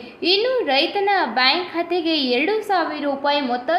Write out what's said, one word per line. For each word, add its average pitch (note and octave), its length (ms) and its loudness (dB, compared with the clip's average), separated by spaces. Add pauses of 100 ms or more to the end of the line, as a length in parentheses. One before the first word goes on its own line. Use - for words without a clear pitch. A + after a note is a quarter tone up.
(240)
ಇನ್ನು G#4 420 2
ರೈತನ E4+ 440 2 (160)
ಬ್ಯಾಂಕ್ C4 480 0
ಖಾತೆಗೆ E4 420 -2
ಎರಡು D4+ 520 0
ಸಾವಿರ D#4 360 0
ರೂಪಾಯಿ C#4+ 380 0
ಮೊತ್ತ B3 380 -2